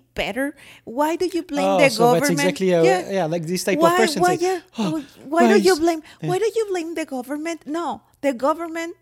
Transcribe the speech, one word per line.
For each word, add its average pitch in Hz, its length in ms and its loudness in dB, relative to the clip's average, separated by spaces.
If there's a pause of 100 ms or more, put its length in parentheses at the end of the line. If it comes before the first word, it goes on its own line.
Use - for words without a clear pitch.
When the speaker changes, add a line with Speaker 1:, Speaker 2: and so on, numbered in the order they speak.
(160)
Speaker 1:
better. 220 400 -4 (280)
Why 294 300 -2
do 349 180 -2
you 339 120 -4
blame 285 200 -2 (100)
Speaker 2:
Oh, 285 40 2
Speaker 1:
the 277 120 4
Speaker 2:
so 214 120 -2
Speaker 1:
government?" 247 240 4
Speaker 2:
that's 285 40 2 (120)
exactly 190 280 0
how, 170 120 4
Speaker 1:
Yeah. 165 260 2
Speaker 2:
yeah, 190 180 -2
like, 165 200 -6
this 180 160 -4
type 208 160 0
Speaker 1:
Why, 330 140 4
Speaker 2:
of 359 60 0
person 359 220 0
Speaker 1:
why, 359 160 4
Speaker 2:
say, 339 100 -2
Speaker 1:
yeah. 370 140 -2 (180)
Speaker 2:
"Oh, 196 120 -2 (400)
Speaker 1:
Why, 339 160 4
why 381 60 6
do - 100 6
you 370 120 4
Speaker 2:
is-" 285 40 0
Speaker 1:
blame, 330 240 0 (180)
Speaker 2:
Yeah. 160 100 -4
Speaker 1:
why 370 100 0
do 427 180 0
you 440 140 0
blame 339 240 -6
the 320 100 -4
government? 294 640 -8
No, 320 340 -6 (200)
the 285 120 2
government 330 680 -4